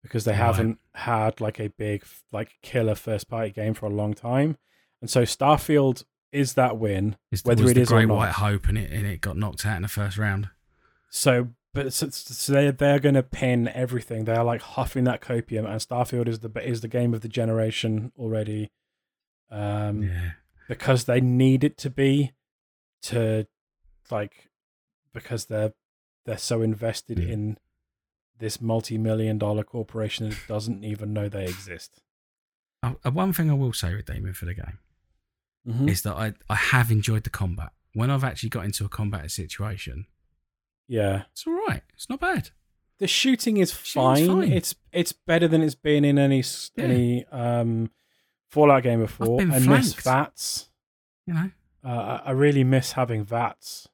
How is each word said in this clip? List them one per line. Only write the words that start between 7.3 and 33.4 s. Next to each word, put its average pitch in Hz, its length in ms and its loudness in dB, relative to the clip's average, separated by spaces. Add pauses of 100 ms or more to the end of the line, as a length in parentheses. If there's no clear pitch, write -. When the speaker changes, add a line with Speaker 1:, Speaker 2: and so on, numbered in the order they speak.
Speaker 2:
It's, - 140 -4
Speaker 1:
whether 117 200 6
Speaker 2:
was 127 80 8
Speaker 1:
it - 20 4
Speaker 2:
the 127 80 8
Speaker 1:
is 120 100 4
or 120 40 6
Speaker 2:
Great 110 120 8
Speaker 1:
not. 107 80 4
Speaker 2:
White 107 160 0
Hope, 101 360 0
and 104 100 2
it, 98 120 -4
and 92 160 -4
it 95 140 -6
got 90 160 -6
knocked 104 300 -4
out 107 100 -2
in 85 60 -6
the 101 60 -4
first 101 280 -4
round. 104 320 -2 (600)
Speaker 1:
So, 123 380 2 (260)
but 139 180 -4
so, - 160 -4
so - 460 -6
they, 143 160 4
they're 143 300 2
gonna 139 220 4
pin 123 460 0
everything. 120 560 -6
They 113 100 0
are, 117 100 2
like, 117 180 -2
huffing - 420 -4
that 123 160 0
copium, 113 500 -4
and 110 120 -6
Starfield 120 460 -2
is 113 100 -4
the, 113 120 -12 (160)
is 120 140 -4
the 117 80 -10
game 120 240 0
of 110 80 -4
the 113 80 -10
generation 113 880 -2
already. 107 540 -4 (800)
Um, 104 540 -4
Speaker 2:
Yeah. 87 260 -4 (360)
Speaker 1:
because 123 380 0
they 127 160 2
need 127 420 4
it 147 160 0
to 139 120 -8
be, 139 420 2 (680)
to, 110 440 -2 (640)
like, 104 380 -8 (640)
because 117 320 -10
they're, 107 300 -4 (500)
they're 110 140 -8
so 117 240 -2
invested 113 560 -4
Speaker 2:
Mm. 87 100 -2
Speaker 1:
in 107 300 -6 (800)
this 113 240 -8
multi-million 110 720 -2
dollar 107 260 -2
corporation 107 680 -8
that 104 80 -8 (100)
doesn't 107 360 -6
even 107 280 -8
know 104 160 -4
they 98 160 -8
exist. 90 560 -12 (840)
Speaker 2:
Uh, 120 120 -4 (100)
uh, 123 60 0
one 180 240 0
thing 160 160 2